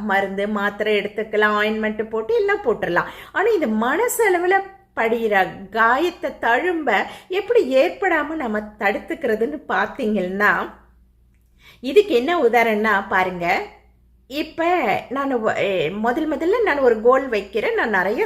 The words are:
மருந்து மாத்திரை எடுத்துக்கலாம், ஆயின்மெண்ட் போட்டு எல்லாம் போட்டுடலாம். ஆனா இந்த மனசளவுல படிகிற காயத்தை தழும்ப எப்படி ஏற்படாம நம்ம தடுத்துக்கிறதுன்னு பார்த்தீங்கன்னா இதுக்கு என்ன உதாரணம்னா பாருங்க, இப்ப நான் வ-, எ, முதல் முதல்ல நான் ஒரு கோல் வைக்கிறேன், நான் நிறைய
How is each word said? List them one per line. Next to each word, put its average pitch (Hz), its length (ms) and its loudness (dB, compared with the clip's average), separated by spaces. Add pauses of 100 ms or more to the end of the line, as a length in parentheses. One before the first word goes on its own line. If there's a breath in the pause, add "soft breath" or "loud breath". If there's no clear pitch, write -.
மருந்து 196 480 -2
மாத்திரை 208 460 -2
எடுத்துக்கலாம், 214 640 0
ஆயின்மெண்ட் 214 480 -2
போட்டு 220 300 -4
எல்லாம் 403 300 0
போட்டுடலாம். 175 440 -2 (240 loud breath)
ஆனா 359 180 0
இந்த 330 260 0
மனசளவுல 359 800 2 (380)
படிகிற 226 480 0 (260)
காயத்தை 262 720 0
தழும்ப 269 580 0 (300 loud breath)
எப்படி 392 340 2 (120)
ஏற்படாம 320 640 0
நம்ம 214 260 -4 (160)
தடுத்துக்கிறதுன்னு 233 920 -2
பார்த்தீங்கன்னா 202 840 0 (1300 soft breath)
இதுக்கு 311 320 4
என்ன 254 260 2
உதாரணம்னா 220 540 4 (140)
பாருங்க, 185 380 0 (840)
இப்ப 311 380 -4 (400)
நான் 277 280 -4
வ-, 220 200 0
எ, 160 100 0 (300)
முதல் 240 320 -2
முதல்ல 330 340 0
நான் 302 180 0
ஒரு 240 200 4
கோல் 262 280 4
வைக்கிறேன், 226 480 -2
நான் 269 200 0
நிறைய 190 300 0